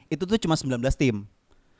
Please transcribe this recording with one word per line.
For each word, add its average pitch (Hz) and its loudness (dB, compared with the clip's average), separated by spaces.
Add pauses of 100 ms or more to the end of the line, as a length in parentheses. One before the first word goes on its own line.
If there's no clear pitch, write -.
itu 156 -4
tuh 202 2
cuma 160 0
sembilan 131 -2
belas 131 0
tim. 107 2 (520)